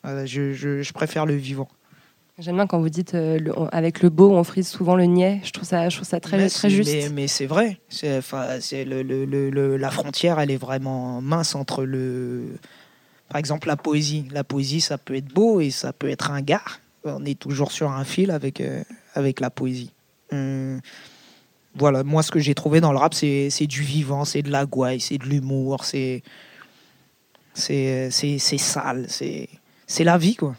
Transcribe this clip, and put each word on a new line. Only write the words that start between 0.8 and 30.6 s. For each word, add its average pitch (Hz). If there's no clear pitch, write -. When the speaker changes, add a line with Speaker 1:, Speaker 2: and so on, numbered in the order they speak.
Speaker 1:
je 139
préfère 156
le 147
vivant. 135
Speaker 2:
J'aime 175
bien 202
quand 185
vous 160
dites, 170
euh, 160
le, 156
on, 156
avec 165
le 180
beau, 180
on 170
frise 185
souvent 180
le 185
niais. 185
Je -
trouve -
ça, 170
je 175
trouve -
ça 170
très, 196
Speaker 1:
Mais 196
Speaker 2:
très -
Speaker 1:
c'est, 196
Speaker 2:
juste. 147
Speaker 1:
mais, 147
mais 143
c'est 139
vrai. 185
C'est, 143
enfin, 131
c'est 135
le, 131
le, 131
le, 139
le, 139
la 135
frontière, 156
elle 143
est 135
vraiment 127
mince 160
entre 139
le, 127
par 143
exemple, 151
la 151
poésie. 151
La 143
poésie, 139
ça 143
peut -
être 135
beau 202
et 143
ça -
peut 139
être -
ringard. 143
On 139
est 143
toujours 139
sur 147
un 135
fil 185
avec, 139
euh, 135
avec 135
la 123
poésie. 127
Hum, 135
voilà, 135
moi, 151
ce -
que 160
j'ai 143
trouvé 156
dans 151
le 135
rap, 156
c'est, 143
c'est 147
du 139
vivant, 143
c'est 147
de 143
la 139
gouaille, 131
c'est 143
de 123
l'humour, 135
c'est, 131
c'est, 131
c'est, 143
c'est 139
sale, 131
c'est, -
c'est -
la 170
vie, 175
quoi. 139